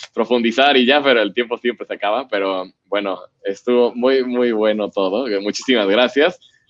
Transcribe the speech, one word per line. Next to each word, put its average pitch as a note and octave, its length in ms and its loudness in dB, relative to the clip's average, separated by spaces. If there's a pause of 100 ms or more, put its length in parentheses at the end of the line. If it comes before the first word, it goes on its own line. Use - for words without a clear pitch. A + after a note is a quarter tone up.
(120)
profundizar A#2+ 640 2
y B2+ 100 4
ya, C#3 180 4
pero B2+ 180 4
el G2+ 140 -2
tiempo A#2+ 240 -4
siempre A2+ 260 -6
se - 80 -10
acaba. G#2+ 340 -4
Pero G2 380 -2 (200)
bueno, G2 320 -4 (280)
estuvo A#2+ 500 0
muy, B2+ 300 0
muy B2 260 0
bueno G#2+ 380 0
todo. G2 360 -2 (160)
Muchísimas G#2 460 -2
gracias. B2+ 520 2 (300)